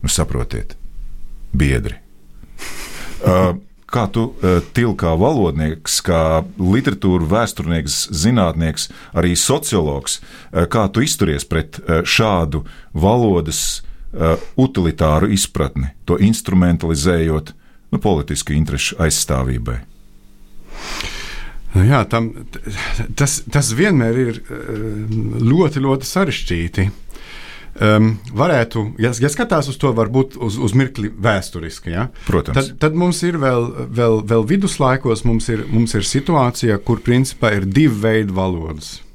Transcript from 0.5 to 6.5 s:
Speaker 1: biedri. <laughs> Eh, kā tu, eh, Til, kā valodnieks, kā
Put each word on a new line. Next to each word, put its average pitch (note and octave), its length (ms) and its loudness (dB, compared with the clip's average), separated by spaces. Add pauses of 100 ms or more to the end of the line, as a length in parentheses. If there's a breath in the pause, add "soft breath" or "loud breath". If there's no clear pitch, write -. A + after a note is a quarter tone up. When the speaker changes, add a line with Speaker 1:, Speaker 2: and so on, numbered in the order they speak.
Speaker 1:
biedri. C3 480 0
<laughs> - 60 -20 (1120 loud breath)
Eh, F2+ 380 4 (320)
kā A#2+ 240 0
tu, A2+ 320 -2
eh, F#2 160 4 (140)
Til, A#2 200 2
kā - 240 0
valodnieks, E2 880 0
kā D#2+ 380 2 (160)